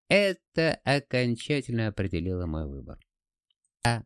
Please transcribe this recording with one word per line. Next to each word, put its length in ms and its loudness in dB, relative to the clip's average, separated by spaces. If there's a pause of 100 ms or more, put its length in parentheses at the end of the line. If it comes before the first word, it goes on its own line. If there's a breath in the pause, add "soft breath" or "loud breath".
это 760 2
окончательно 1040 0
определило 580 -2
мой 220 -4
выбор. 300 -12 (880)
Я 200 0